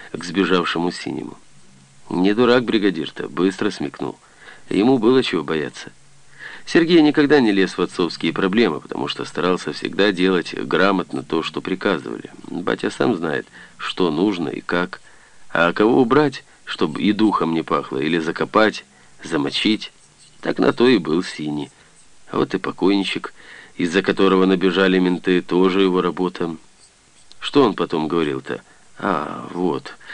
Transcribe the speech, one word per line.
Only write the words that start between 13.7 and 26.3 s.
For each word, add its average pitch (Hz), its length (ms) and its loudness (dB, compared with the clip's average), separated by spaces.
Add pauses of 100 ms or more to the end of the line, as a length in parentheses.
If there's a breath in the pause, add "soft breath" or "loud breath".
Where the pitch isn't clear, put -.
что - 340 -2
нужно 85 380 0
и - 120 -8
как. 87 400 -4 (520 soft breath)
А 85 200 2
кого 123 280 4
убрать, 135 440 2 (180 soft breath)
чтоб 78 340 -4
и 98 140 2
духом 95 420 2
не 80 80 -2
пахло, 71 360 -4
или 80 220 0
закопать, 90 680 0 (360 soft breath)
замочить, 104 680 -2 (480)
так 165 200 -4
на - 120 2
то 120 160 2
и 123 100 6
был 80 260 -2
Синий. 73 460 -8 (640 soft breath)
Вот - 220 -2
и 95 40 0
покойничек, 95 760 -2 (420 loud breath)
из-за 90 260 0
которого 95 440 4
набежали 92 520 4
менты, 92 440 2
тоже 92 400 2
его 92 200 2
работа. 87 540 -4 (840)